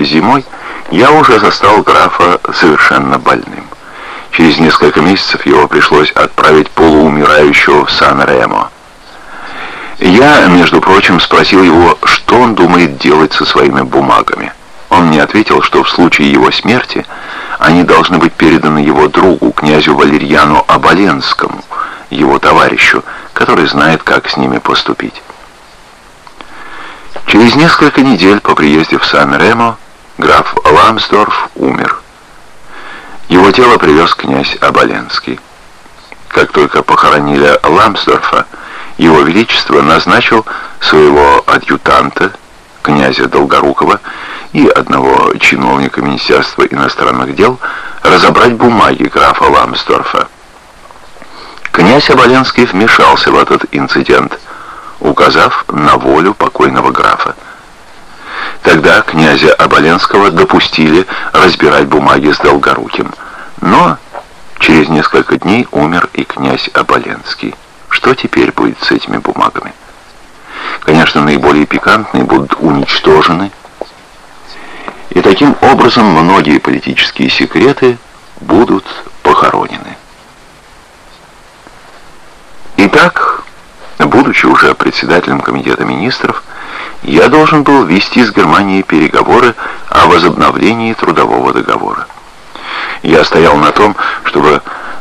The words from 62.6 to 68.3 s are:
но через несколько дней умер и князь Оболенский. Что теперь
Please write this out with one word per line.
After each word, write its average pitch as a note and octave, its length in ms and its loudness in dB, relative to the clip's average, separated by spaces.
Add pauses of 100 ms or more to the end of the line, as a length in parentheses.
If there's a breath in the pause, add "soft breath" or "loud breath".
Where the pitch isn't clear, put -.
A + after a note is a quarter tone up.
но D#3 380 0 (640)
через D#2 280 2
несколько C#2+ 500 0
дней G#2+ 340 -2
умер E2 420 -2
и - 100 -4
князь C2 500 -6
Оболенский. - 800 -4 (360)
Что - 260 0
теперь - 380 -2